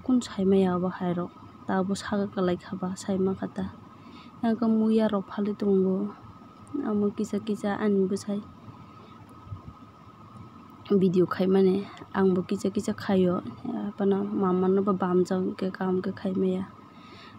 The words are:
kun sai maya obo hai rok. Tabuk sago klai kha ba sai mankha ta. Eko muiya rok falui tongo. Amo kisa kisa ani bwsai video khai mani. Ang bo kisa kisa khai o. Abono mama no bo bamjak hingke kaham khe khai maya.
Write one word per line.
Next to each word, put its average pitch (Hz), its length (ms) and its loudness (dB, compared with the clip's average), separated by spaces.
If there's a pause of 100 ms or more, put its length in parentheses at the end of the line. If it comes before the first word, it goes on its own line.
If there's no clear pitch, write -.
kun 254 160 4
sai - 240 -4
maya 190 320 4
obo 180 160 -2
hai 180 240 -2
rok. 175 160 -6 (320)
Tabuk 190 320 0
sago 202 320 -4
klai 180 320 0
kha - 160 -10
ba 185 160 -4
sai 196 240 -4
mankha 190 320 0
ta. 190 160 -6 (800)
Eko 226 240 2
muiya 220 400 4
rok 202 240 0
falui 202 240 -2
tongo. 196 560 2 (720)
Amo 208 320 0
kisa 208 240 -2
kisa 208 400 -4
ani 202 240 4
bwsai 202 400 -4 (2500)
video 185 320 4
khai 185 240 -2
mani. 190 400 4 (240)
Ang 190 240 2
bo 180 80 0
kisa 196 240 -4
kisa 202 240 -4
khai 190 320 2
o. 180 160 2 (480)
Abono 196 320 0
mama 190 480 0
no 196 160 4
bo 202 80 2
bamjak 185 480 2
hingke 190 320 -4
kaham 185 320 -2
khe 190 80 -4
khai 190 240 -4
maya. 190 320 0 (720)